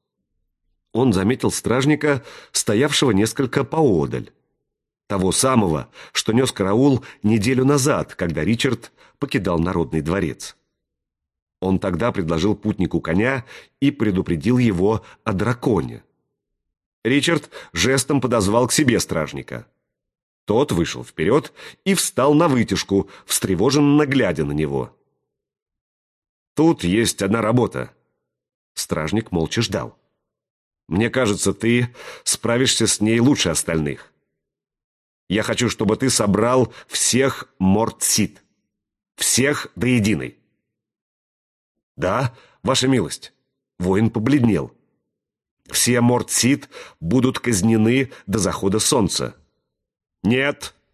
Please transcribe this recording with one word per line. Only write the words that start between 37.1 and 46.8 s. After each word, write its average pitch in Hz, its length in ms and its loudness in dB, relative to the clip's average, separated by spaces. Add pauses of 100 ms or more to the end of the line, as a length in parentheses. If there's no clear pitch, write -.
Мортсит. 101 840 0 (720)
Всех - 640 0
до 98 100 -2
единой". 101 520 0 (1600)
"Да, 110 400 -2 (280)
ваша 127 240 0
милость". 113 440 -2 (460)
Воин 95 320 2
побледнел. 117 640 0 (920)
"Все 120 300 2
Мортсит 123 680 2 (320)